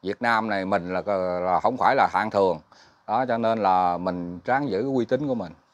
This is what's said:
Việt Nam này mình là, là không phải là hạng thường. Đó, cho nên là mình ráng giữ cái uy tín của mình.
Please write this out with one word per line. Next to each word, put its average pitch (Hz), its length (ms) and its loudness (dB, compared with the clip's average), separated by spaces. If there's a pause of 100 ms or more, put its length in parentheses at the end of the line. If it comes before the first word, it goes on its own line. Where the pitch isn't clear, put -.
Việt 98 200 -6
Nam 113 260 2
này 98 160 -2
mình 92 300 -2
là, 90 80 -2 (380)
là 90 200 2
không 120 160 0
phải 120 200 2
là 120 160 4
hạng 104 180 0
thường. 92 300 2 (460)
Đó, 117 220 0
cho 117 100 0
nên 113 200 0
là 92 380 2
mình 87 480 -6
ráng 131 260 0
giữ 98 120 -2
cái 139 120 -2
uy 123 100 2
tín 131 240 -2
của - 60 0
mình. 90 180 -8 (220)